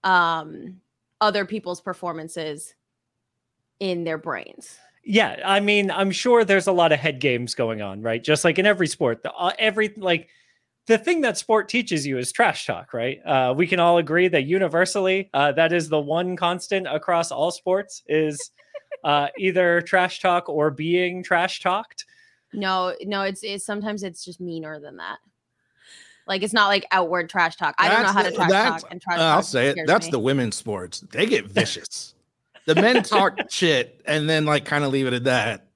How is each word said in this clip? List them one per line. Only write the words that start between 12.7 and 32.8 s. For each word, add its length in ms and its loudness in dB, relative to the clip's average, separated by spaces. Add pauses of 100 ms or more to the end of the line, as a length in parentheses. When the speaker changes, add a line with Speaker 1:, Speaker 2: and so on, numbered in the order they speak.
Speaker 2:
right? 320 -4
Uh, 320 2
we 100 2
can 140 0
all 180 6
agree 300 2
that 160 2
universally, 880 0
uh, 180 2
that 200 2
is 160 -2
the 120 0
one 360 -4
constant 500 -2
across 460 -2
all 180 0
sports 560 -4
is, 440 -2 (260)
Speaker 1:
<laughs> 280 -16
Speaker 2:
uh, 240 2 (100)
either 420 2
trash 400 0
talk 280 0
or 220 0
being 520 -2
trash 380 0
talked. 440 -4 (480)
Speaker 1:
No, 500 -2
no, 200 -4
it's, 200 -6
it's, 220 -10
sometimes 380 -6
it's 220 -12
just 160 -16
meaner 380 -10
than 200 -18
that. 200 -12 (1080)
Like, 160 -2
it's 100 -4
not, 160 4
like, 220 2
outward 400 0
trash 260 0
talk. 220 -4
I 100 4
don't 140 4
know 0 -
Speaker 3:
That's 100 2
Speaker 1:
how 120 4
to 60 0
Speaker 3:
the, 60 -8
Speaker 1:
trash 140 2
Speaker 3:
that's, 320 2
Speaker 1:
talk, 100 -16
and 80 -14
trash 180 -4
Speaker 3:
uh, 40 2
I'll 140 4
Speaker 1:
talk 80 2
Speaker 3:
say 240 0
it. 40 2
Speaker 1:
scares 160 -4
Speaker 3:
That's 180 4
Speaker 1:
me. 60 -8
Speaker 3:
the 60 0
women's 380 0
sports. 440 -8
They 240 -2
get 220 0
vicious. 680 -4 (520)
The 80 4
men 280 6